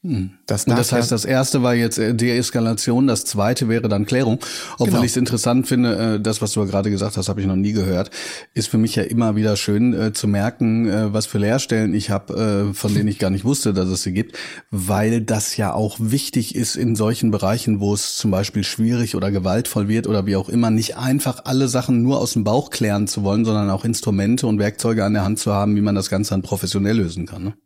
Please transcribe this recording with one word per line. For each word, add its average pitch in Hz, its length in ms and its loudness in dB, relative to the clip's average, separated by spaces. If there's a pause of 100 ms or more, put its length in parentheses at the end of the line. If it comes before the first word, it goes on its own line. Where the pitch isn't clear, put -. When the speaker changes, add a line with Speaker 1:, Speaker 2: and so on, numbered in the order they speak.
Speaker 1:
Hm. 98 260 -2 (160)
Speaker 2:
Das - 180 -2
Speaker 1:
Und 123 60 2
Speaker 2:
darf 120 80 4
Speaker 1:
das 120 120 0
heißt, 120 200 2
Speaker 2:
ja 120 40 2
Speaker 1:
das 107 80 -2
erste 131 400 2
war 123 120 4
jetzt, 117 220 0
äh, 110 160 2
Deeskalation, 120 920 2
das 113 160 0
zweite 110 460 0
wäre 113 180 0
dann 104 180 2
Klärung. 120 340 2 (340)
Obwohl - 140 0
Speaker 2:
Genau. 117 160 4
Speaker 1:
ich's 120 120 0
interessant 127 500 2
finde, 113 500 2
äh, 104 40 -2
das, 107 220 -2
was 104 100 -2
du 104 140 0
gerade 98 240 0
gesagt 101 260 -2
hast, 95 140 -2
habe 101 100 -2
ich 98 80 0
noch 95 80 2
nie 101 160 2
gehört, 95 400 0 (420)
ist - 140 -2
für - 100 0
mich 110 200 0
ja 104 60 0
immer 113 340 0
wieder 107 180 2
schön, 107 380 2
äh, 107 180 0
zu 107 160 -4
merken, 110 640 0
äh, 104 240 0
was 107 120 0
für - 120 -6
Lehrstellen 110 560 0
ich 104 160 -2
hab, 98 220 -2
äh, 101 420 0
von 104 200 -2
denen 107 140 2
ich 101 100 -2
gar 95 120 0
nicht 95 160 -2
wusste, 123 280 0
dass 92 140 0
es 92 160 -2
sie 95 80 -4
gibt, 101 260 -4 (340)
weil 104 500 0
das 107 340 -2
ja 101 180 0
auch 107 280 -2
wichtig 120 520 -2
ist - 220 -4
in 113 220 0
solchen 110 340 0
Bereichen, 104 480 0
wo 101 140 0
es - 240 -4
zum 110 120 0
Beispiel 98 360 0
schwierig 117 500 0
oder 95 160 0
gewaltvoll 101 560 0
wird 110 200 0
oder 101 180 0
wie 101 100 0
auch 98 140 -2
immer, 117 200 2
nicht 110 280 0
einfach 131 480 -2
alle 131 240 0
Sachen 123 340 2
nur 131 160 2
aus 120 140 -2
dem 110 100 0
Bauch 113 280 0
klären 104 360 0
zu - 160 -4
wollen, 101 220 2
sondern 104 240 2
auch 95 160 -2
Instrumente 110 600 0
und 107 120 2
Werkzeuge 107 460 0
an 104 80 2
der 101 100 0
Hand 104 160 -2
zu 104 140 0
haben, 104 240 2
wie 101 40 2
man 104 140 2
das 95 140 -2
Ganze 98 220 0
dann 95 100 0
professionell 101 560 -2
lösen 87 280 -2
kann, 92 200 -10
ne? 104 80 -6 (120)